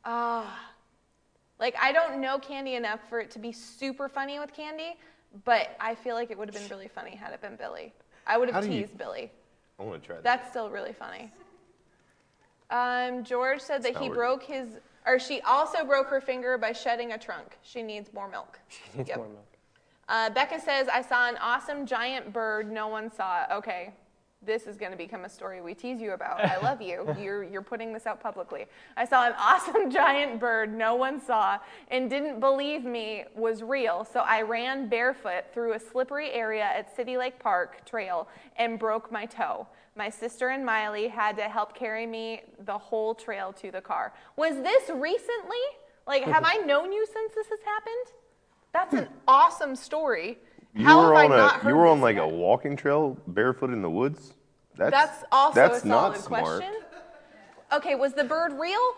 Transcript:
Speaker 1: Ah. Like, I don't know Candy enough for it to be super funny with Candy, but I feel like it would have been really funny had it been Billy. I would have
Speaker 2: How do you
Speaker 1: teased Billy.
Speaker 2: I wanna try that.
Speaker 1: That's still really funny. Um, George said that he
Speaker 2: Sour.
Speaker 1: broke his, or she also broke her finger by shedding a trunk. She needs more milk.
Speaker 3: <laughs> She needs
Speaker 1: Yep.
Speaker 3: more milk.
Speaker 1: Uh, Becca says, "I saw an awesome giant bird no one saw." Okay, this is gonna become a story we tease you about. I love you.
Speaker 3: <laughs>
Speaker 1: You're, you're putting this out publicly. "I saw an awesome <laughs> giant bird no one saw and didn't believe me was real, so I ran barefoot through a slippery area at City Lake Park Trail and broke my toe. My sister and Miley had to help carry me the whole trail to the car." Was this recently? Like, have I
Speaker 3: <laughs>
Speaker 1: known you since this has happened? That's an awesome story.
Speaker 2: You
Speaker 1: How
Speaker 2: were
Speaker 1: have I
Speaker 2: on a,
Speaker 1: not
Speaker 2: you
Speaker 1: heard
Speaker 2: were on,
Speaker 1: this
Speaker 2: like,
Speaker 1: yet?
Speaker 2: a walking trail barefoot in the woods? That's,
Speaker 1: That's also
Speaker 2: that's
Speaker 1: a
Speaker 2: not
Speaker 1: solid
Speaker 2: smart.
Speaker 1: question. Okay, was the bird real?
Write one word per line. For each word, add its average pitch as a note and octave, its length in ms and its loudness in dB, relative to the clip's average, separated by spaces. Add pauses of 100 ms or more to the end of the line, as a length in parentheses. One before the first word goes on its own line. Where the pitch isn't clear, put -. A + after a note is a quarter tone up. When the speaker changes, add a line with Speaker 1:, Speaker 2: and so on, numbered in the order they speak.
Speaker 1:
Ah. A#3 600 -6 (920)
Like, A#3+ 200 -2
I C4+ 120 2
don't D4+ 280 0
know C4+ 180 -2
Candy C4+ 360 -8
enough A3 340 -6
for A#3 120 -6
it G#3+ 120 -10
to A#3 60 -18
be A3+ 140 -12
super C4+ 560 -10
funny C#4 300 -8
with D4 140 -12
Candy, D#4 440 -12 (480)
but A3+ 340 2
I A3+ 160 -6
feel A#3+ 220 -8
like A#3 140 -6
it G3 80 -14
would G#3 140 -10
have G#3 80 -12
been G3+ 100 -12
really G3 180 -16
funny - 260 -16
had G3+ 180 -16
it - 80 -16
been G#3 160 -16
Billy. - 360 -12 (340)
I A3 120 2
would A#3+ 100 2
have A#3 80 -4
Speaker 2:
How G3 60 2
do G#3 120 -4
you G#3 120 -2
Speaker 1:
teased - 120 -20
Billy. B2 320 -10 (480)
Speaker 2:
I - 60 -14
wanna F#2 160 -10
try - 160 -14
that. E2 80 -16
Speaker 1:
That's B3 260 0
still A3 200 -8
really - 240 -10
funny. - 360 -16 (1400)
Um, B3 540 -2
George B3+ 360 -2
said C#4 220 -4
that B3 160 -2
he C#4 80 -6
Speaker 2:
Sour. G#3+ 80 -8
Speaker 1:
broke B3 300 0
his, C4 240 -10 (380)
or B3+ 120 4
she B3+ 240 -4
also D#4 420 2
broke C4+ 240 2
her C4+ 120 0
finger B3+ 360 -4
by A3+ 160 -2
shedding A#3+ 400 -4
a A3 60 -8
trunk. - 440 -14
She A#3+ 200 -12
needs G#3 300 -12
more G3 160 -14
milk. - 360 -14
Speaker 3:
<laughs> - 40 -20 (240)
She - 60 -12
needs B2+ 100 -8
Speaker 1:
Yep. A2+ 100 -6
Speaker 3:
more A2 100 -10
milk. G#2 180 -20 (640)
Speaker 1:
Uh, A3+ 220 0
Becca C#4+ 300 0
says, C4+ 280 0
"I B3 140 0
saw B3 260 0
an A#3+ 120 -6
awesome C#4 460 -4
giant A#3+ 460 -6
bird G#3+ 400 -4
no G#3+ 160 -6
one A3 240 -8
saw." F#3 400 -4
Okay, G3 400 -8 (500)
this A3 240 -4
is G3+ 100 -16
gonna F#3+ 200 -10
become F#3 280 -12
a F#3+ 40 -14
story F#3+ 320 -12
we E3+ 120 -12
tease B3 280 -10
you G#3 140 -6
about. - 300 -8
I F#3 140 0
love A3+ 240 -2
you. F3+ 320 -8
Speaker 3:
<laughs> F#3+ 60 -8
Speaker 1:
You're, G3+ 240 -8
you're F#3+ 180 -10
putting A3+ 300 -10
this A3 160 -12
out G#3+ 120 -8
publicly. F3 460 -10 (300)
"I A#3+ 80 -2
saw B3+ 220 6
an A#3+ 120 2
awesome F4+ 520 4
<laughs> C#4 100 2
giant C#4 400 4
bird A3 360 0
no A3+ 200 0
one C4 240 -2
saw G3+ 380 2 (340)
and B3+ 180 -2
didn't C#4 300 -4
believe C4+ 440 0
me A3 400 -8 (120)
was A3+ 260 -2
real, A3+ 420 -2
so A#3+ 160 -2
I A3 220 2
ran A#3+ 460 -4
barefoot A#3 560 -2 (100)
through A#3 200 -2
a A3 40 -6
slippery C4 540 -6
area A3 320 -2
at G#3 320 -4
City B3+ 200 -6
Lake B3+ 220 -4
Park F3+ 460 -2
Trail F#3 420 -6 (300)
and A3+ 240 -2
broke A3 320 -4
my G#3+ 140 -8
toe. E3 420 -6 (260)
My G#3+ 140 -8
sister B3+ 400 -6
and C4 180 -4
Miley G#3+ 400 -2
had G#3+ 300 -2
to G#3+ 80 -4
help G#3+ 320 -4
carry A3 300 -6
me A3+ 360 -10 (220)
the G3+ 140 -6
whole A3 360 -2
trail G3 380 -8
to G3 180 -14
the F#3+ 100 -10
car." - 320 -6 (220)
Was D#4 260 0
this G4 300 2
recently? A4 760 -4 (420)
Like, C4+ 160 0
have D#4 200 4
I F4 120 4
Speaker 3:
<laughs> G4 100 -2
Speaker 1:
known D4+ 240 2
you G#4+ 160 -2
since A4 260 -8
this G#4+ 160 -6
has G#4+ 160 -6
happened? A4 420 -6 (680)
That's F4+ 220 0
an G#3 140 -2 (180)
awesome C#4+ 480 6
story. A#3+ 640 -4 (360)
Speaker 2:
You G#3+ 100 0
Speaker 1:
How D#4 160 12
Speaker 2:
were E4 160 10
Speaker 1:
have D3+ 60 12
I - 20 12
Speaker 2:
on D3 80 8
a, B2+ 40 10
Speaker 1:
not A2 200 10
Speaker 2:
you - 20 -4 (120)
Speaker 1:
heard C#3 40 6
Speaker 2:
were E3+ 140 10
on, D3+ 100 8
Speaker 1:
this C3 60 4
Speaker 2:
like, A2+ 140 6
Speaker 1:
yet? D#2+ 80 2
Speaker 2:
a - 20 0
walking G#2 480 2
trail C#3+ 500 0
barefoot B2 440 0
in A2+ 120 -2
the E2+ 80 -2
woods? B2+ 440 -2 (420)
That's, - 160 2
Speaker 1:
That's C#4+ 400 2
also C#4 240 6
Speaker 2:
that's A#3+ 260 8
Speaker 1:
a G#3 60 -2
Speaker 2:
not B3 260 4
Speaker 1:
solid G4 100 -6
Speaker 2:
smart. A3+ 200 -2 (160)
Speaker 1:
question. G4 140 -8 (1000)
Okay, C#4+ 240 0
was C4+ 180 0
the C#4+ 80 0
bird D#4 300 0
real? F4 280 -2 (180)